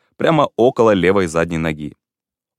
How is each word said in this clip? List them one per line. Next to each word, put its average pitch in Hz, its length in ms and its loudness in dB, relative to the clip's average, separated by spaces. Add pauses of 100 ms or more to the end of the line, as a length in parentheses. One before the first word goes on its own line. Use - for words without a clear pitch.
(180)
прямо 151 380 0
около 113 360 2
левой 92 360 2
задней 82 300 -4
ноги. 76 380 -8 (640)